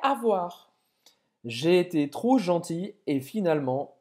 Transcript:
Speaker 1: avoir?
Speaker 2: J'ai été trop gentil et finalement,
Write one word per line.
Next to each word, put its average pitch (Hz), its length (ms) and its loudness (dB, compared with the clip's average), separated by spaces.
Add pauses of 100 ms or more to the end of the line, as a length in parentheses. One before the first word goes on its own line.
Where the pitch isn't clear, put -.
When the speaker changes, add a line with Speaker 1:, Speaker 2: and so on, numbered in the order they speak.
Speaker 1:
avoir? 226 640 0 (760)
Speaker 2:
J'ai 131 340 2
été 160 320 0
trop 247 300 2
gentil 170 560 -2 (100)
et 139 140 0
finalement, 139 800 -2